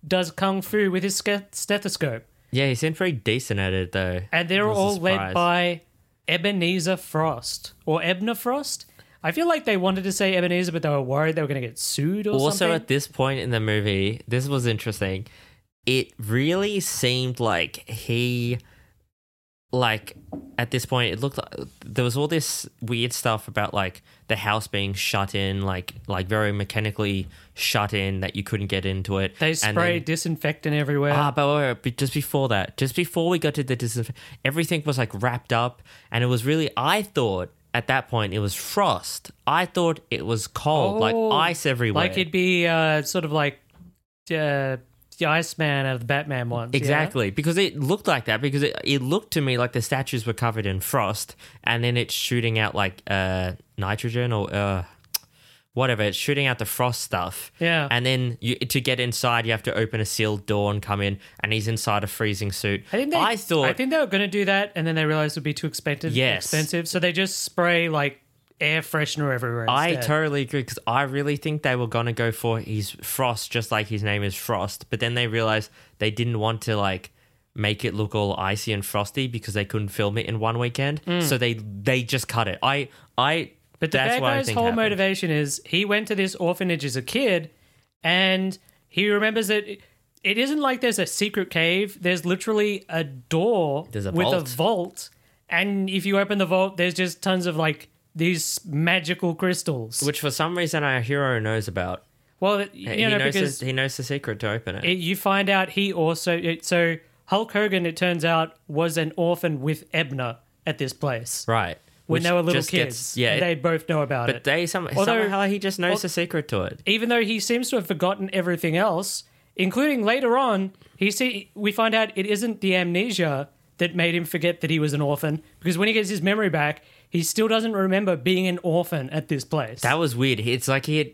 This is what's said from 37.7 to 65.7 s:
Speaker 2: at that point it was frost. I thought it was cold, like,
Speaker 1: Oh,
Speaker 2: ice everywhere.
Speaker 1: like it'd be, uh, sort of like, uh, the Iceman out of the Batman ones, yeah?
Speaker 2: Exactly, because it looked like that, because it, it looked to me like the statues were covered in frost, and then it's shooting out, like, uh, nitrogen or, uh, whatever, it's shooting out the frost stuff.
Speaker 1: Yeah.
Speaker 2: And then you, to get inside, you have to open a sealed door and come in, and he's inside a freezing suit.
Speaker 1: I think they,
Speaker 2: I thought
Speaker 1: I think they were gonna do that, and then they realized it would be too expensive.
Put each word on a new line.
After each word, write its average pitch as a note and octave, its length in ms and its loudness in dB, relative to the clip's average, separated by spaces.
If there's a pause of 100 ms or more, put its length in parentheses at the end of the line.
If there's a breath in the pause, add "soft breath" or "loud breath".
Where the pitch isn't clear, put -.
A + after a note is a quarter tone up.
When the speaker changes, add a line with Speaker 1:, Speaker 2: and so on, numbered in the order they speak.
Speaker 2:
at A#2+ 140 -2
that C3 220 2
point G#2 260 0
it G#2+ 60 0
was G2+ 140 0
frost. - 760 -2 (160)
I D#3+ 180 4
thought E3+ 360 0 (100)
it E2 160 -4
was A2+ 220 -2
cold, F3+ 520 2
like, A3 140 2
Speaker 1:
Oh, A3 180 2
Speaker 2:
ice E3 320 2
everywhere. B2 400 2
Speaker 1:
like F#3 140 0
it'd F3+ 120 -2
be, F3+ 360 2
uh, D#3+ 360 2
sort D#3+ 220 -2
of D3 80 -2
like, C#3+ 260 0 (720)
uh, C#3+ 460 0 (420)
the E3+ 80 0
Iceman D3+ 600 0
out C3 80 0
of B2 60 -4
the A#2 60 -8
Batman C#3 420 -2
ones, A#2+ 240 -4
yeah? C#3 60 2
Speaker 2:
Exactly, C#3 520 2
because D3+ 260 0
it F#3 220 2
looked D#3 300 0
like C3+ 160 2
that, A2 160 2
because C#3+ 220 0
it, - 200 0
it C#3 200 2
looked D#3+ 320 0
to D#3+ 60 2
me C3 160 2
like B2 160 0
the A#2+ 100 0
statues B2+ 440 -2
were A#2 60 -2
covered A2 340 0
in F#2+ 140 0
frost, G#2 560 -2 (260 loud breath)
and A#2 220 0
then A#2+ 120 2
it's A#2+ 180 -2
shooting A#2 440 0
out, G#2+ 160 2
like, F#2+ 320 -2
uh, F#2 460 0 (260)
nitrogen A2+ 540 -2
or, G#2 200 -2
uh, G2 320 0 (880 soft breath)
whatever, B2 280 2
it's G2+ 140 2
shooting C#3+ 300 0
out B2+ 120 0
the A2 60 -2
frost B2 380 -2
stuff. - 580 -4
Speaker 1:
Yeah. E3 300 2
Speaker 2:
And A#2+ 140 2
then B2+ 360 0
you, A#2+ 160 -2
to A#2+ 240 -2
get B2 200 0
inside, A#2+ 460 0
you A2+ 60 2
have A2 120 -2
to - 100 -2
open A2 260 0
a G#2+ 60 0
sealed G#2+ 380 0
door G2+ 280 2
and G2+ 100 -2
come G2+ 180 -2
in, G2 180 0 (220 loud breath)
and G#2 120 -2
he's A2 160 0
inside G#2+ 340 0
a G#2 60 -4
freezing G#2 420 -2
suit. G2+ 320 -2 (100)
Speaker 1:
I G3 40 -2
think C#4 160 0
they, E4+ 80 0
Speaker 2:
I A3 160 2
thought D#3+ 320 0
Speaker 1:
I F3 60 2
think C4 160 -2
they D#4+ 80 2
were C#4+ 80 2
gonna G3 200 0
do G3 200 0
that, G3 280 0
and E3 120 -2
then E3 100 0
they D#3+ 80 2
realized D3+ 320 0
it D#3+ 40 -6
would C3+ 40 -10
be D3 100 -2
too - 140 -6
expensive. C#3+ 480 -4